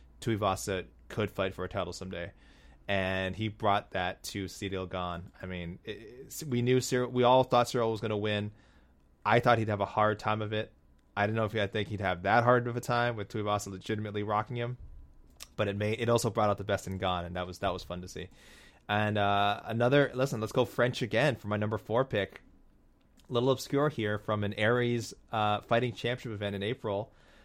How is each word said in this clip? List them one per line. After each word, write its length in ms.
Tuivasa 680
could 240
fight 220
for 100
a 60
title 240
someday. 380
And 480
he 100
brought 440
that 320
to 220
Ciryl 440
Gane. 420
I 40
mean, 400
it, 160
it's, 180
we 180
knew 180
Ciryl, 300
we 140
all 200
thought 240
Ciryl 240
was 100
gonna 160
win. 340
I 140
thought 200
he'd 100
have 120
a 40
hard 340
time 220
of 100
it. 220
I 100
didn't 120
know 80
if 100
I 120
think 200
he'd 140
have 220
that 200
hard 240
of 80
a 60
time 340
with 140
Tuivasa 420
legitimately 520
rocking 340
him. 200
But 100
it 100
made, 220
it 100
also 220
brought 180
out 80
the 60
best 240
in 100
Gane, 280
and 100
that 100
was, 140
that 120
was 120
fun 180
to 60
see. 220
And, 300
uh, 460
another, 500
listen, 240
let's 140
go 120
French 380
again 320
for 140
my 80
number 200
four 260
pick. 380
Little 220
obscure 380
here 280
from 260
an 120
Aries, 580
uh, 300
fighting 320
championship 400
event 220
in 80
April. 480